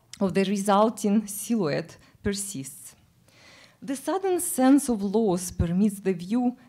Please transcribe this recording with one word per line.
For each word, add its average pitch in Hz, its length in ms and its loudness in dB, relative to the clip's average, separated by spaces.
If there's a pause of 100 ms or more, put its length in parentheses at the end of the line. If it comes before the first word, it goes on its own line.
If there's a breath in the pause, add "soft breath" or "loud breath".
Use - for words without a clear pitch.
(200)
of 190 140 0
the 196 100 2
resulting 208 840 2
silhouette 165 720 -4 (240 soft breath)
persists. - 760 -8 (840 loud breath)
The 254 140 -6
sudden 359 440 -2
sense 262 500 4
of 208 140 -2
loss 190 480 0
permits 185 480 0
the 190 140 -2
view 233 440 -2 (120 loud breath)